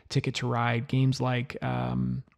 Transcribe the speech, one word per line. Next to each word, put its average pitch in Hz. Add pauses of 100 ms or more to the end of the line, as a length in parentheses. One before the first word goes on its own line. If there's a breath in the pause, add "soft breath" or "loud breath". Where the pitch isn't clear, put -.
Ticket 135
to 127
Ride, 120
games 131
like, 123
um, 127 (160)